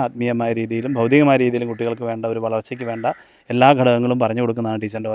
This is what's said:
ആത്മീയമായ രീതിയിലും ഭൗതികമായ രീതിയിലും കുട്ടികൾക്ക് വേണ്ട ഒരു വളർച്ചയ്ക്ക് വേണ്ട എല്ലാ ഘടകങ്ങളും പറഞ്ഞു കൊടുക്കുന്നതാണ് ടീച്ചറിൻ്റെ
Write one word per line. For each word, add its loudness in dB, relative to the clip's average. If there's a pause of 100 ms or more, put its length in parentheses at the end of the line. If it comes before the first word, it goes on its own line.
ആത്മീയമായ -2 (100)
രീതിയിലും -4
ഭൗതികമായ 4
രീതിയിലും 0
കുട്ടികൾക്ക് -4
വേണ്ട -6
ഒരു -4
വളർച്ചയ്ക്ക് -4
വേണ്ട -6 (460)
എല്ലാ 6
ഘടകങ്ങളും 2
പറഞ്ഞു 0
കൊടുക്കുന്നതാണ് -4
ടീച്ചറിൻ്റെ -6